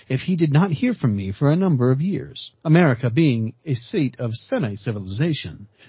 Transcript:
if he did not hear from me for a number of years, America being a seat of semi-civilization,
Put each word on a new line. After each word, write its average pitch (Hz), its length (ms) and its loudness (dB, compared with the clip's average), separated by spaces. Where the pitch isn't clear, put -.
if 131 100 0
he 185 160 0
did 156 160 2
not 175 200 4
hear 247 200 0
from 113 240 0
me 95 160 -4
for 143 180 0
a 156 60 2
number 147 340 2
of 135 120 0
years, - 500 -6
America 156 420 4
being 117 460 0
a 156 80 -6
seat 131 460 -2
of 117 160 -6
semi-civilization, 104 1300 -6